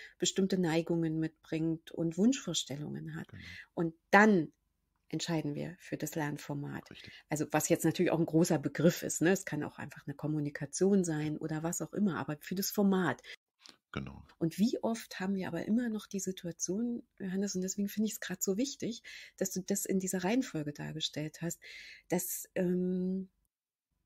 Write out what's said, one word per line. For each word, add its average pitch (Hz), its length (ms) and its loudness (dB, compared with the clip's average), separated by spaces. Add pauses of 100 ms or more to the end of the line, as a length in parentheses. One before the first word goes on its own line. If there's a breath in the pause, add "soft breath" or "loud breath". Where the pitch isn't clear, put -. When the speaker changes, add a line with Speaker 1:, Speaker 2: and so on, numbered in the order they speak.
(180 loud breath)
Speaker 1:
bestimmte 190 400 2
Neigungen 165 600 2
mitbringt 160 720 -2
und 170 260 -2
Wunschvorstellungen 156 960 0
hat. 165 140 -10
Speaker 2:
Genau. - 280 -14 (160)
Speaker 1:
Und 165 200 -2 (160)
dann 196 420 8 (580)
entscheiden 156 440 -2
wir 151 240 -8
für - 180 -8
das 151 180 -6
Lernformat. 143 760 -6
Speaker 2:
Richtig. - 400 -20
Speaker 1:
Also 151 200 0
was 151 180 2
jetzt 165 160 4
natürlich 165 280 4
auch 160 60 4
ein 165 80 2
großer 160 320 4
Begriff 143 440 2
ist, - 200 -4
ne? 165 100 6
Es 190 140 0
kann 147 160 -4
auch - 160 -10
einfach - 280 -14
eine 143 80 -4
Kommunikation 151 880 0
sein 151 340 -2
oder 156 240 -4
was 170 180 -2
auch 156 140 -6
immer, 196 240 2
aber 147 220 -4
für - 140 -10
das 196 160 -4
Format. 190 520 2 (720 loud breath)
Speaker 2:
Genau. 69 340 -8 (120)
Speaker 1:
Und 165 200 -2
wie 226 240 2
oft 226 380 -4
haben 190 140 -2
wir 185 140 -2
aber 170 180 -4
immer 240 220 2
noch 214 180 -4
die 196 140 -6
Situation, 190 840 -4 (160)
Johannes, 196 380 -2
und 185 60 0
deswegen 190 260 -2
finde 214 200 0
ich's - 120 -8
grad - 220 -8
so 190 140 2
wichtig, 233 460 -4 (340 loud breath)
dass - 140 0
du 185 120 -4
das - 220 -2
in 196 140 0
dieser 185 260 -2
Reihenfolge 180 480 0
dargestellt 156 720 -6
hast, 170 180 -4 (480 loud breath)
dass, - 460 -2
ähm, 185 760 0 (760)